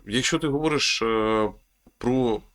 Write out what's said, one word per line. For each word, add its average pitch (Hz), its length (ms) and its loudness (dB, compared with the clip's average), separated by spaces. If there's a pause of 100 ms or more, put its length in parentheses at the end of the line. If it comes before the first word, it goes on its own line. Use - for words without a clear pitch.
якщо 127 320 0
ти 160 80 -2
говориш, 147 540 0
е, 110 500 2 (460)
про 120 440 0 (140)